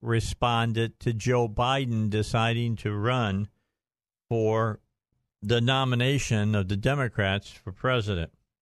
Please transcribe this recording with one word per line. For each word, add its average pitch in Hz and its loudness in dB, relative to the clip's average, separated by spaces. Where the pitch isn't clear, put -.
responded 117 0
to 123 -2
Joe 120 0
Biden 120 0
deciding 113 0
to 104 -6
run 104 0
for 110 0
the 117 2
nomination 123 2
of 95 0
the 101 0
Democrats 107 -2
for - -14
president. 104 -2